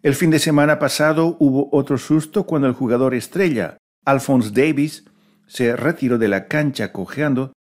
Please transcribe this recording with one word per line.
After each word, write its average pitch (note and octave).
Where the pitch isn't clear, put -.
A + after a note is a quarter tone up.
El C#3+
fin E3
de D#3
semana D3
pasado D#3
hubo C#3
otro C#3
susto D#3
cuando C#3
el B2
jugador B2+
estrella, B2
Alphonse C3
Davies, C#3+
se A#2+
retiró C3+
de A2+
la G2
cancha C#3+
cojeando C3+